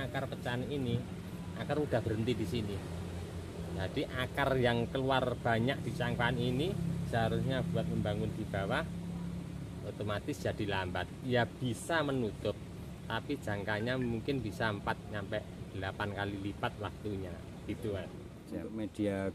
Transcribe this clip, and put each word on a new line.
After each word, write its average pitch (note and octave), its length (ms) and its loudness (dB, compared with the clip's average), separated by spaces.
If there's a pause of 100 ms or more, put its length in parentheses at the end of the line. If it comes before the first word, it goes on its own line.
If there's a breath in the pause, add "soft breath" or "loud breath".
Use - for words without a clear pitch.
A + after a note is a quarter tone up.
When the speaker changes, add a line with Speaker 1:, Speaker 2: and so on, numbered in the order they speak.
Speaker 1:
akar C3+ 320 -2
pecahan B2 320 -2
ini, B2+ 320 0 (640)
akar C#3 160 0
udah C3 240 4
berhenti A2 360 2
di - 120 0
sini. G#2 280 0 (1000)
Jadi F#2+ 320 0
akar C3 480 2
yang A#2 320 6
keluar C3 480 4
banyak A#2 480 4
di A#2+ 80 -2
cangkokan A#2+ 480 2
ini B2+ 320 2 (400)
seharusnya A#2 560 4
buat A2+ 160 2
membangun G#2+ 480 2
di G#2+ 160 -2
bawah, G#2 360 2 (1000)
otomatis G#2 560 -2
jadi G#2 240 0
lambat. F#2 400 0 (200)
Ya B2 200 6
bisa C3 560 0
menutup, A#2+ 560 0 (480)
tapi A#2 320 -2
jangkanya G#2+ 640 0
mungkin A#2+ 400 0
bisa G#2+ 320 0
empat A2 240 0 (160)
nyampe G#2 320 -2 (320)
delapan F#2+ 400 -2
kali G2+ 240 -2
lipat G2+ 400 -2
waktunya, G2 520 -4 (360)
gitu, G#2 240 -2
Mas. F2+ 160 -2 (400)
Speaker 2:
Untuk - 240 -4
media G2+ 640 2